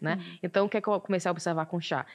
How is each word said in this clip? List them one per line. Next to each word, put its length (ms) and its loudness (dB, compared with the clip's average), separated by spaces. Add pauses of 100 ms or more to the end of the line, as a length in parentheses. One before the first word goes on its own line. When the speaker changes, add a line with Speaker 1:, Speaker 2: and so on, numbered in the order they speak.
Speaker 1:
Né? 180 0
Speaker 2:
Sim. 240 -12
Speaker 1:
Então, 240 4
o 20 2
que 80 0
é 40 0
que 80 -2
eu 120 4
comecei 280 0
a 40 4
observar 340 -2
com 120 -2
o 20 -4
chá? 240 -2 (100)